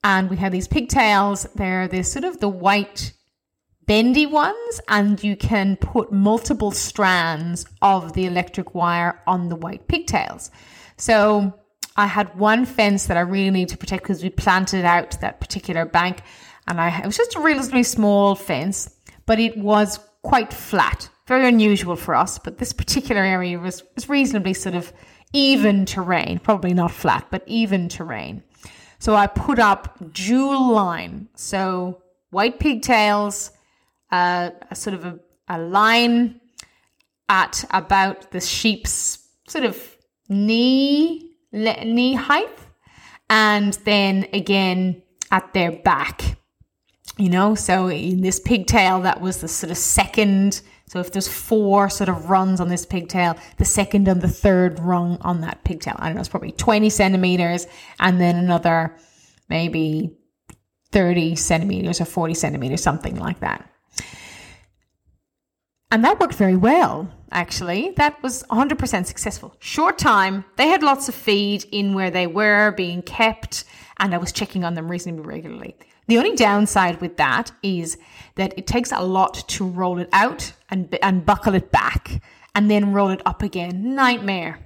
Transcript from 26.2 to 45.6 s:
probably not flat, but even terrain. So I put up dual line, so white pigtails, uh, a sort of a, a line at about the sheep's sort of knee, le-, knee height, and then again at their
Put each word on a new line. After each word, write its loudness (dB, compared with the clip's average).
probably 2
not 2
flat, -2
but -8
even -2
terrain. -12
So 2
I 6
put 0
up 0
dual 2
line, -2
so -6
white -2
pigtails, 0
uh, 0
a -12
sort -8
of -12
a, -10
a -6
line 2
at 0
about 0
the -8
sheep's -2
sort -6
of -6
knee, 2
le-, -4
knee 2
height, 0
and 4
then 2
again 0
at 0
their 0